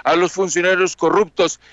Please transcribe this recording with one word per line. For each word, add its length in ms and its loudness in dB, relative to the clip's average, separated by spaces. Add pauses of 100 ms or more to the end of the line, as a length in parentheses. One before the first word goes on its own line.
a 120 2
los 160 0
funcionarios 640 -2
corruptos 640 0 (120)